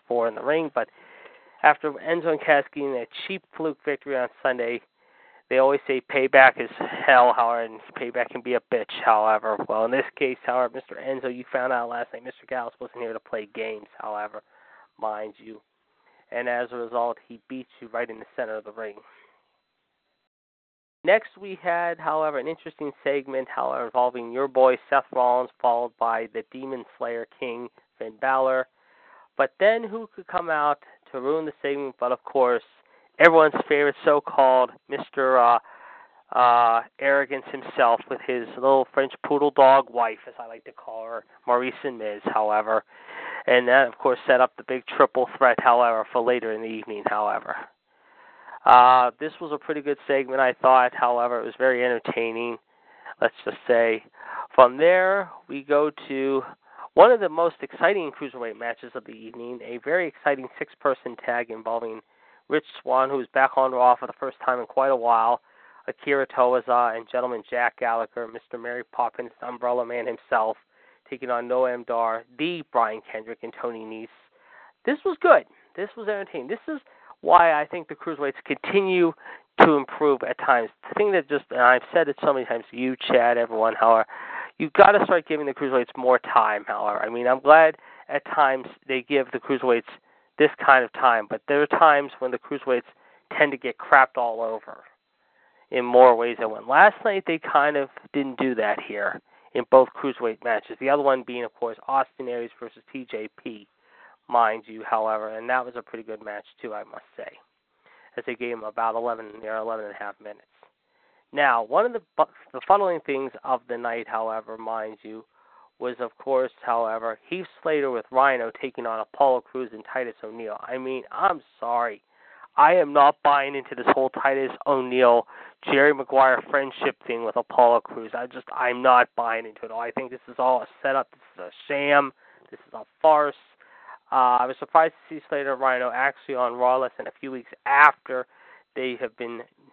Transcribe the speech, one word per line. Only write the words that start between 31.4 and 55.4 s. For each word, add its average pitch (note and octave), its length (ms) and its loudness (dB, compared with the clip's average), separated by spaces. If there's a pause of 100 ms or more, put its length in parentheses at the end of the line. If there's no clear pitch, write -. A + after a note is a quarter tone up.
the D3+ 160 -10
segment C#3 360 -6
but, B2 140 -4
of A#2+ 120 -6
course, B2 400 0 (560)
everyone's D#3+ 340 6 (140)
favorite C#3+ 360 0
so-called C3 640 2 (180)
Mister, C3+ 500 -2
uh, A#2+ 200 6 (760)
uh, A#2+ 500 4 (160)
Arrogance C#3 480 -2
himself B2+ 600 -2
with B2+ 120 -10
his A#2+ 340 -6
little C3 380 2
French C3+ 200 -2 (120)
poodle D3 280 2
dog C3+ 380 6
wife, A2+ 360 -4
as B2 120 -20
I A#2 80 -16
like A2+ 180 -20
to B2 80 -20
call A2+ 320 -14
her, A#2 200 -12 (220)
Maurice B2 280 0 (100)
and B2+ 140 -8
Miz, G#2 260 -8
however. G#2+ 600 0 (640)
And B2 200 4
that, B2+ 220 4
of A2+ 100 -16
course, B2+ 280 0
set B2+ 140 4
up B2+ 160 2
the A2 80 -18
big B2+ 220 -8
triple C3 420 0 (100)
threat, B2 220 4
however, A#2+ 520 2
for B2 80 0
later A#2 320 -2
in G#2+ 80 -8
the A2+ 80 -10
evening, A2 380 -12
however. G#2 500 -4 (1080)
Uh, B2 540 8
this D3+ 220 -8
was D#3+ 100 -12
a D3 80 -6
pretty D3+ 220 -8
good C#3+ 260 -4
segment, C3+ 340 -2
I C3 120 2
thought. B2+ 420 4
However, A#2+ 460 -2
it A2+ 40 -8
was A2+ 120 -10
very B2+ 280 0
entertaining, A#2 720 -4 (640)
let's A2+ 140 -2 (100)
just G#2 120 -8 (100)
say. A#2 380 0 (500)
From B2+ 220 8
there, F#3 540 2 (180)